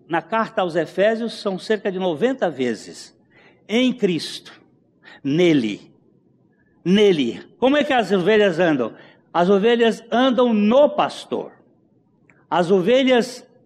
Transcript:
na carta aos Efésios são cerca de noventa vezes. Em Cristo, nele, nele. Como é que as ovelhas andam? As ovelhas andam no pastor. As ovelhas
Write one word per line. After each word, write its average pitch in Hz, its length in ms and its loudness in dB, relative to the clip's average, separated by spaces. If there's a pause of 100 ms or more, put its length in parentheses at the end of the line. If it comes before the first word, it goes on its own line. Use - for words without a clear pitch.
na 160 160 -4
carta 220 380 -4
aos 170 140 -4
Efésios 214 580 -2
são 190 260 -8
cerca 214 320 -4
de 185 80 -6
noventa 185 500 -2
vezes. 120 680 -8 (520)
Em 240 260 0
Cristo, - 680 -6 (640)
nele, 143 680 0 (920)
nele. 175 600 2 (160)
Como 262 180 2
é 285 60 2
que 285 100 -4
as 214 180 0
ovelhas 202 460 2
andam? 147 380 0 (360)
As 175 200 0
ovelhas 220 600 2
andam 247 400 2
no 226 380 4
pastor. 127 640 -6 (960)
As 170 220 0
ovelhas 240 760 2 (180)